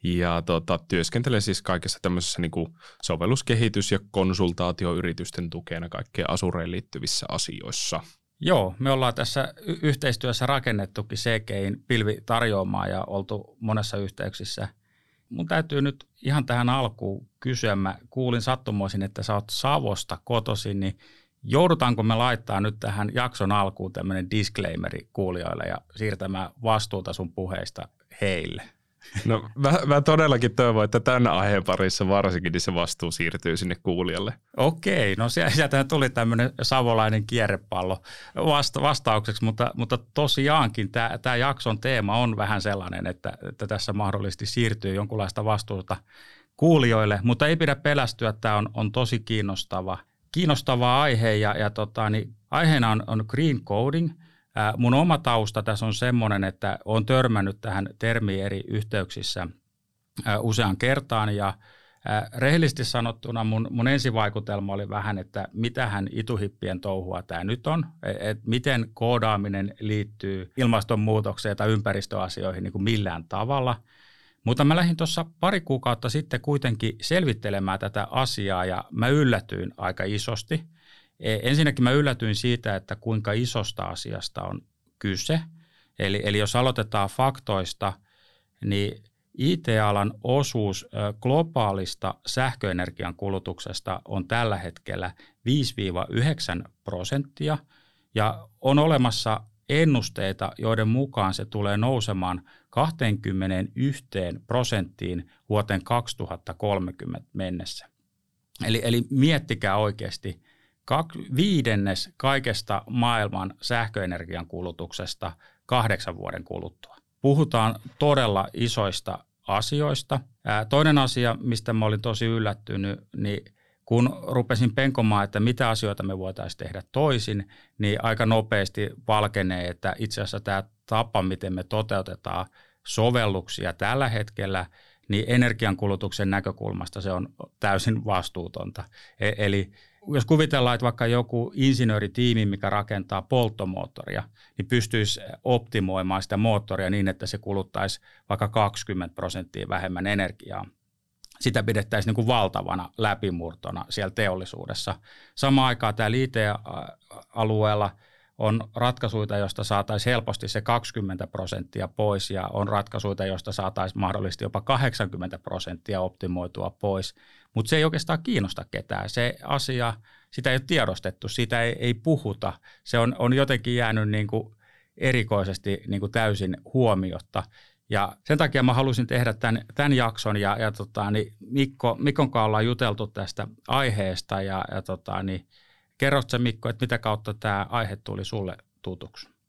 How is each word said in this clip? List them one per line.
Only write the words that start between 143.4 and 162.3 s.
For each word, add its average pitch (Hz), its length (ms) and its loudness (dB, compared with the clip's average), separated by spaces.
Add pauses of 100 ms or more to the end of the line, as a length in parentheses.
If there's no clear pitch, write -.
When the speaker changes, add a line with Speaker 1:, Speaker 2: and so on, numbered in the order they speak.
Speaker 2:
niin - 100 -4
pystyisi 110 520 2 (240)
optimoimaan 95 800 0
sitä 104 140 -4
moottoria 101 540 2
niin, 98 180 2
että - 180 -4
se 101 120 -6
kuluttaisi 98 600 -4 (280)
vaikka 101 200 0
kaksikymmentä 101 640 0
prosenttia 95 540 -8
vähemmän 92 380 -4
energiaa. - 600 -4 (720)
Sitä 120 220 2
pidettäisiin 107 460 0
niin 110 60 2
kuin 110 120 0
valtavana 95 720 0
läpimurtona 92 920 -4
siellä 98 220 -4
teollisuudessa. - 840 -4 (400)
Samaan 135 340 4
aikaan 113 260 0
täällä 110 220 2
I 131 120 2
T-alueella 107 1600 -2 (480)
on 110 360 0
ratkaisuja, 110 640 0
joista 101 260 -4
saataisiin 104 460 0
helposti 110 380 -2
se 104 120 -2
kaksikymmentä 98 640 -2
prosenttia 92 640 -6
pois, 104 420 0